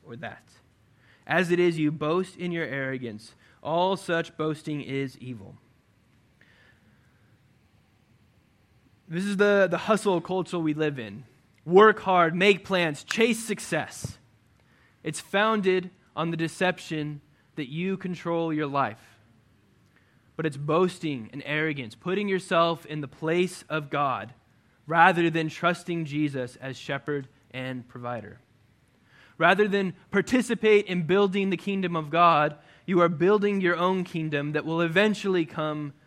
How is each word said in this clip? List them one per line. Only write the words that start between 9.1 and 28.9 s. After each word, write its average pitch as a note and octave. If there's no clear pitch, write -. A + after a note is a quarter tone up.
is G3+
the, G3+
the E3+
hustle G3
culture F3+
we D#3
live D3+
in. A2
Work G#3
hard, F3
make F#3+
plans, E3+
chase A3+
success. -
It's D#3+
founded G3
on E3
the E3
deception D#3+
that C#3+
you F3+
control E3+
your D3+
life. C3+
But D#3+
it's C#3+
boasting D#3
and C#3
arrogance, D3
putting G3
yourself E3+
in D3+
the C#3+
place F3
of D3+
God, C3
rather E3+
than D#3+
trusting E3+
Jesus C#3
as C3
shepherd C#3
and B2+
provider. A#2+